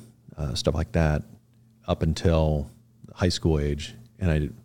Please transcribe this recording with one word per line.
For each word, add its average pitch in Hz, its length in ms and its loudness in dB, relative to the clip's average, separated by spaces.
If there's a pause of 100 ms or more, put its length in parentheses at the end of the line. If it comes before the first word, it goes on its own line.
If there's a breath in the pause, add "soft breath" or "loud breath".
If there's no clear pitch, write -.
(380)
uh, 71 180 -6
stuff - 200 0
like 76 180 -4
that, 78 300 2 (640)
up 90 140 -2
until 80 680 2 (440)
high 92 160 0
school 80 300 0
age. 73 340 -4 (260)
And 90 120 0
I, 76 180 0 (160)